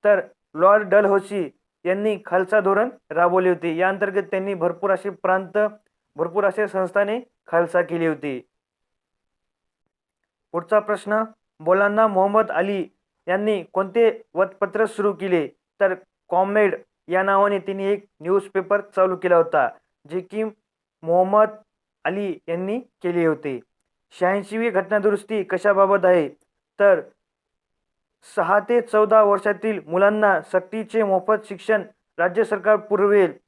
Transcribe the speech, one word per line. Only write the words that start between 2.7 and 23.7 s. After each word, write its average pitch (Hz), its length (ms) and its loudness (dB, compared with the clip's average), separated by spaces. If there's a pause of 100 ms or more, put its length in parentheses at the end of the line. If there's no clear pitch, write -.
राबवले 180 380 2
होते. 170 280 -2
या 180 120 0
अंतर्गत 196 420 -4
त्यांनी 196 240 -4
भरपूर 175 360 -4
असे 190 200 -2
प्रांत, 185 480 -4 (580)
भरपूर 170 280 -2
असे 202 240 -2
संस्थाने 202 520 -2 (260)
खालसा 170 360 0
केली 170 240 -2
होती. 143 340 -4 (2250)
पुढचा 170 240 0
प्रश्न, 208 440 -4 (380)
मौलाना 202 460 2
मोहम्मद 202 440 0
अली 196 340 -4 (440)
यांनी 202 340 -2
कोणते 196 600 0 (120)
वृत्तपत्र 190 520 -2
सुरू 208 260 -2
केले? 180 360 -2 (320)
तर 190 140 2 (340)
कॉम्रेड 196 460 0 (340)
या 180 140 0
नावाने 196 360 2
त्यांनी 196 260 -8
एक 202 220 -4 (140)
न्यूजपेपर 190 600 -2
चालू 190 360 -2
केला 175 200 2
होता, 165 320 2 (420)
जे 175 100 -6
की 202 240 -8 (580)
मोहम्मद 185 460 2 (560)
अली 185 340 -6 (100)
यांनी 185 300 -6
केले 175 480 -4
होते. 151 340 -4 (600)